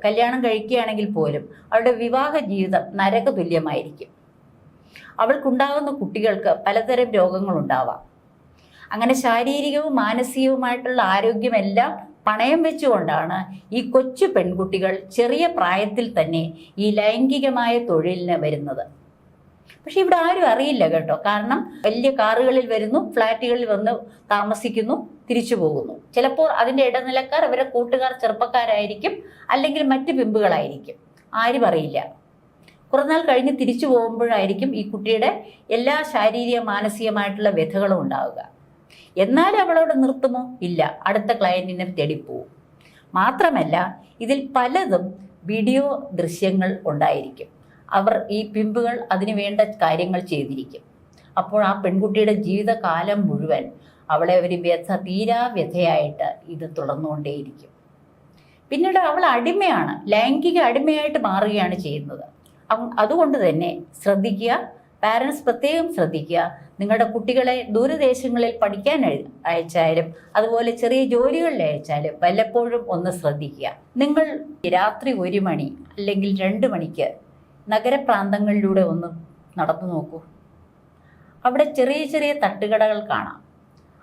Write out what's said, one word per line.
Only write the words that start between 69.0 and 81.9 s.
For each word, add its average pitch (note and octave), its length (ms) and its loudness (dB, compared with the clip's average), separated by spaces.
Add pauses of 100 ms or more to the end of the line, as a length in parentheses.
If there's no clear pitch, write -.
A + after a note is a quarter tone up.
അയ-, C#3 200 -2 (200)
അയച്ചാലും E3 680 0 (220)
അതുപോലെ A3+ 360 2
ചെറിയ B3 340 2
ജോലികളിൽ C4 580 2
അയച്ചാലും D3+ 500 -2 (100)
വല്ലപ്പോഴും A#3 680 0
ഒന്ന് F3 200 -2
ശ്രദ്ധിക്കുക. D3 600 -4 (260)
നിങ്ങൾ D4+ 420 2 (340)
രാത്രി G#3+ 460 0
ഒരു F#3 200 -2
മണി F#3 380 -2 (200)
അല്ലെങ്കിൽ G3 440 -2
രണ്ട് G#3 260 0
മണിക്ക് E3 480 -4 (540)
നഗരപ്രാന്തങ്ങളിലൂടെ G#3 1120 2
ഒന്ന് E3+ 260 0 (520)
നടന്നു E3 340 -2
നോക്കൂ. D#3+ 280 -8 (1200)
അവിടെ B3+ 180 4
ചെറിയ D4 420 0